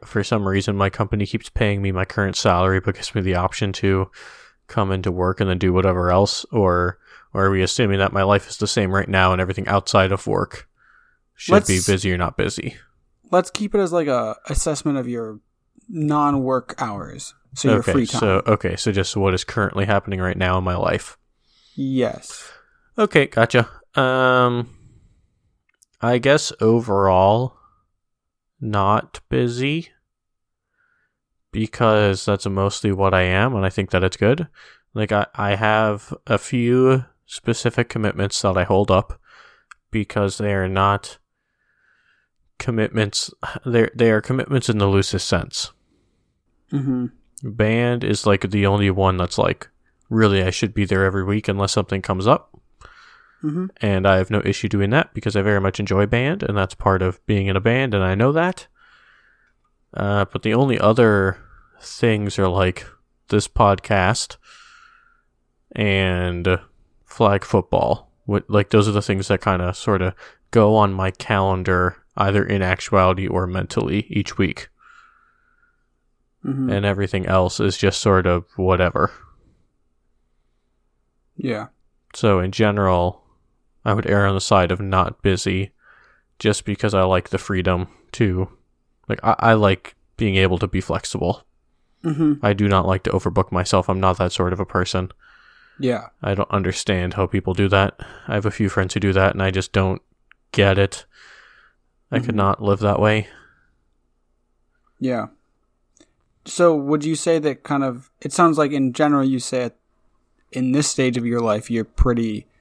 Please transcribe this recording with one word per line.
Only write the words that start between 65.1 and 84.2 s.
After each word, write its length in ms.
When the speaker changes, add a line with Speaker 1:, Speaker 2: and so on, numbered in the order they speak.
Speaker 1:
and 840
flag 400
football. 680
What, 240
like, 220
those 160
are 60
the 80
things 260
that 160
kinda 320
sorta 400
go 260
on 180
my 180
calendar, 840
either 260
in 200
actuality 640
or 180
mentally, 640
each 300
week. 300
Speaker 2:
Mm-hmm. 280
Speaker 1:
And 140
everything 420
else 320
is 180
just 240
sort 240
of 200
whatever. 560
Speaker 2:
Yeah. 320
Speaker 1:
So 240
in 120
general, 720
I 80
would 140
err 180